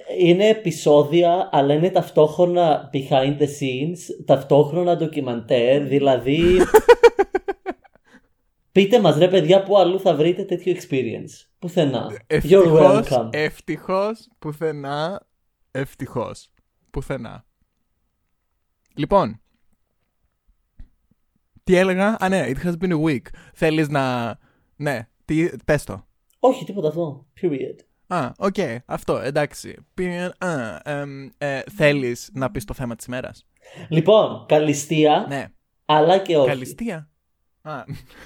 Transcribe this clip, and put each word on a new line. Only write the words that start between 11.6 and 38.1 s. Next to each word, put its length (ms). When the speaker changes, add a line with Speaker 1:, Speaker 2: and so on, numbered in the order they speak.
Speaker 2:
Ευτυχώς, 400
Speaker 1:
You're 420
welcome. 240
Speaker 2:
ευτυχώς, 960
πουθενά, 880
ευτυχώς, 800
πουθενά. 540
Λοιπόν, 460
τι 120
έλεγα; 440
Α, 80
ναι, 200
it 180
has 140
been 120
a 120
week. 180
Θέλεις 340
να, 480
ναι, 320
τι... 240
πες 200
το. 220
Speaker 1:
Όχι, 260
τίποτα 240
αυτό. 380
Period. 340
Speaker 2:
Α, 260
οκ, 160
αυτό, 320
εντάξει. 580
Πι-, 440
α, 460
εμ, 440
ε, 220
θέλεις 560
να 180
πεις 140
το 100
θέμα 220
της 100
ημέρας; 400
Speaker 1:
Λοιπόν, 600
καλυστία, 800
Speaker 2:
Ναι. 180
Speaker 1:
αλλά 340
και 180
όχι. 120
Speaker 2:
Καλυστία; 640
Α. 200